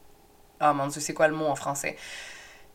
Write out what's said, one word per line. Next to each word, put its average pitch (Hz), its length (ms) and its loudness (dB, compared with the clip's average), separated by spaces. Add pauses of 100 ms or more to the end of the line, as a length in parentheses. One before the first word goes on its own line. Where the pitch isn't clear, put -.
(600)
Oh 151 120 6
mon 139 140 0
Dieu, 147 140 -4
c'est 147 140 -4
quoi 156 140 6
le 156 60 0
mot 160 120 0
en 139 100 2
français ? - 400 -4 (800)